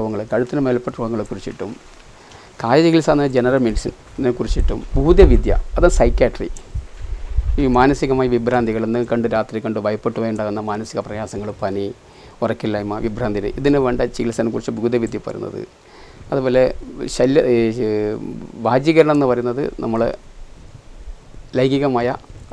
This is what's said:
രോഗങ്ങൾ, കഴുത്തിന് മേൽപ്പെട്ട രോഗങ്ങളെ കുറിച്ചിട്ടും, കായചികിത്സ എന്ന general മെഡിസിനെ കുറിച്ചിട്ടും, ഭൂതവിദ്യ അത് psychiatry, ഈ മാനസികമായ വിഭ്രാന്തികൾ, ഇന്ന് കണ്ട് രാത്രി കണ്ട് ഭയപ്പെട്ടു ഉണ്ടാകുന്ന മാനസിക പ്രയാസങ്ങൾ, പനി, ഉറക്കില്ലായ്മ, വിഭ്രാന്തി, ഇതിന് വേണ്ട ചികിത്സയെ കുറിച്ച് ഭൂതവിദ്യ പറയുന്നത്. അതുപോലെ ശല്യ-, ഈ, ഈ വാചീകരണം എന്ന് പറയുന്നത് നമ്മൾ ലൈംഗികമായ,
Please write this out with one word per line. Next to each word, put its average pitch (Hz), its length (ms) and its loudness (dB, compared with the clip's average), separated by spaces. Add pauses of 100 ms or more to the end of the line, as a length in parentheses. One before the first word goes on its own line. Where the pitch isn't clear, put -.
രോഗങ്ങൾ, 110 220 -4 (100)
കഴുത്തിന് 127 360 0
മേൽപ്പെട്ട 123 320 -2
രോഗങ്ങളെ 113 300 -4
കുറിച്ചിട്ടും, 95 420 -10 (880)
കായചികിത്സ 160 540 4
എന്ന 143 200 2
general 127 300 2
മെഡിസിനെ - 720 -2
കുറിച്ചിട്ടും, - 420 0 (160)
ഭൂതവിദ്യ 135 600 6 (220)
അത് 175 80 6 (100)
psychiatry, 120 520 2 (1120)
ഈ 135 40 4 (120)
മാനസികമായ 131 480 4 (100)
വിഭ്രാന്തികൾ, 117 520 0
ഇന്ന് 120 120 0 (120)
കണ്ട് 117 240 0
രാത്രി 110 300 -2
കണ്ട് 110 200 -4
ഭയപ്പെട്ടു 113 460 -2
ഉണ്ടാകുന്ന 107 300 -4 (100)
മാനസിക 110 360 -8
പ്രയാസങ്ങൾ, 107 420 -8 (120)
പനി, 101 240 -4 (580)
ഉറക്കില്ലായ്മ, 104 500 -4 (100)
വിഭ്രാന്തി, 104 460 -4 (100)
ഇതിന് 143 240 2
വേണ്ട 123 160 -2 (160)
ചികിത്സയെ 117 380 -2
കുറിച്ച് 113 240 -6
ഭൂതവിദ്യ 113 480 -2
പറയുന്നത്. 104 340 -10 (720)
അതുപോലെ 131 300 2 (540)
ശല്യ-, 131 280 4 (100)
ഈ, 117 40 4 (260)
ഈ - 20 0 (800)
വാചീകരണം 151 500 4
എന്ന് 143 140 2
പറയുന്നത് 123 320 0 (220)
നമ്മൾ 113 160 0 (1600)
ലൈംഗികമായ, 131 500 2 (440)